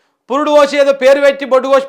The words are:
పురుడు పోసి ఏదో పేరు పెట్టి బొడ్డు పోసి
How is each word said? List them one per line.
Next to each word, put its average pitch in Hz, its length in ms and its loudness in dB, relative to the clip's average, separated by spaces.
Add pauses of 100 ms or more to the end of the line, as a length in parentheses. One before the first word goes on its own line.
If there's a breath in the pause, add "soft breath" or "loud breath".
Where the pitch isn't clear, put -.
(300)
పురుడు 294 260 -4
పోసి 285 260 2
ఏదో 277 120 0 (100)
పేరు 277 220 4
పెట్టి 277 260 -2
బొడ్డు 262 200 0
పోసి 269 180 0